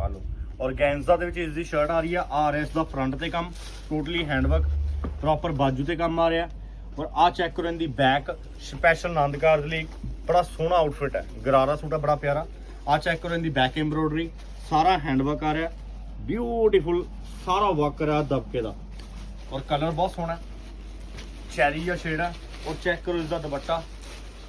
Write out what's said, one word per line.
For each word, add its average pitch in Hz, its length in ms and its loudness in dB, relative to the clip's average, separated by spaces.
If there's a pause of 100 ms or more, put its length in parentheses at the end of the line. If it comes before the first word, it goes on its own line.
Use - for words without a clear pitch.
ਆ 98 80 0
ਲਓ, 95 140 -8 (380)
ਔਰਗੈਂਜ਼ਾ 143 560 4
ਦੇ 170 100 0
ਵਿੱਚ 175 120 -4
ਇਸ 160 160 -4
ਦੀ 165 100 -4
ਸ਼ਰਟ 151 260 0
ਆ 165 100 4
ਰਹੀ 165 140 0
ਆ। 175 160 0
ਆ 147 220 4
ਰਿਹਾ 151 100 0
ਇਸ 147 80 -4
ਦਾ 160 140 0
ਫਰੰਟ 131 320 -2
ਤੇ 160 140 -4
ਕੰਮ, 170 220 -2 (400)
totally 156 320 -2
hand 143 280 2
work, 160 160 4 (520)
ਪ੍ਰੋਪਰ 156 320 2
ਬਾਜੂ 135 320 2
ਤੇ 165 120 -2
ਕੰਮ 165 240 0
ਆ 165 100 6
ਰਿਹਾ। 165 180 0 (500)
ਔਰ 156 160 -4
ਆਹ 170 160 8
ਚੈੱਕ 170 240 -2
ਕਰੋ 170 140 -2
ਇਹਦੀ 165 180 -2
ਬੈਕ, 139 500 2 (240)
ਸਪੈਸ਼ਲ 165 580 2
ਆਨੰਦ 143 180 2
ਕਾਰਜ 156 280 4
ਲਈ। 160 220 -4 (420)
ਬੜਾ 175 140 6
ਸੋਹਣਾ 170 340 0
ਆਊਟਫਿਟ 143 400 2
ਹੈ, 85 100 -4 (200)
ਗਰਾਰਾ 135 300 6
ਸੂਟ 151 160 -6
ਹੈ, 156 60 0
ਬੜਾ 147 180 2
ਪਿਆਰਾ। 143 300 0 (420)
ਆਹ 151 100 6
ਚੈੱਕ 165 220 0
ਕਰੋ 170 140 -2
ਇਹਦੀ 165 160 0
ਬੈਕ 131 280 2
ਐਮਬ੍ਰੋਇਡਰੀ, 156 520 0 (400)
ਸਾਰਾ 160 280 6
ਹੈਂਡ 139 240 2
ਵਰਕ 147 220 0
ਆ 147 100 2
ਰਿਹਾ, 160 160 -2 (500)
ਬਿਊਟੀਫੁਲ 202 840 2 (400)
ਸਾਰਾ 196 240 4
ਵਰਕ 147 320 2
ਆ 151 40 2
ਰਿਹਾ 151 160 4
ਦਬਕੇ 131 400 -2
ਦਾ। 104 120 -6 (800)
ਔਰ 135 80 -6
ਕਲਰ 151 300 0
ਬਹੁਤ 175 200 0
ਸੋਹਣਾ 170 240 -4
ਹੈ, 165 60 -8 (1160)
ਚੈਰੀ 151 240 4
ਜਿਹਾ 175 160 0
ਸ਼ੇਡ 160 240 -2
ਹੈ। 170 140 -2 (320)
ਔਰ 160 160 -2
ਚੈੱਕ 175 220 0
ਕਰੋ 175 120 0
ਇਸਦਾ 165 220 -2
ਦੁਪੱਟਾ, 151 440 -2 (680)